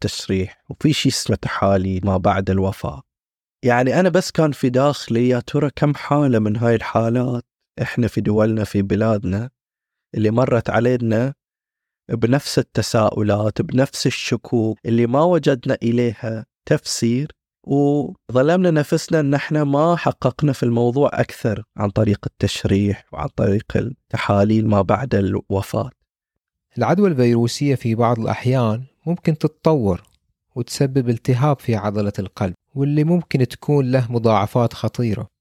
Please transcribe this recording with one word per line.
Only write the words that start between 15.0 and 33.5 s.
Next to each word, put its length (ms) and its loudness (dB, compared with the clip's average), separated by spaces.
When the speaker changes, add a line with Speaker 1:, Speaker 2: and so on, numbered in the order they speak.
Speaker 1:
ما 160 2
وجدنا 600 2
إليها 640 -2
تفسير، 680 -2
وظلمنا 1080 0
نفسنا 480 0
إن 140 0
إحنا 300 -2
ما 320 2
حققنا 580 -2
في 100 -4
الموضوع 500 2
أكثر 500 -4
عن 120 -2
طريق 360 2
التشريح 840 -2
وعن 160 -8
طريق 380 -2
التحاليل 920 0
ما 140 4
بعد 340 -2
الوفاة. 760 -2
Speaker 2:
العدوى 320 2
الفيروسية 640 2
في 200 -2
بعض 240 2
الأحيان 640 0
ممكن 320 -2
تتطور 640 0
وتسبب 540 -2
التهاب 500 0
في 160 -2
عضلة 440 -2
القلب، 340 -4
واللي 280 0
ممكن 440 2
تكون 440 0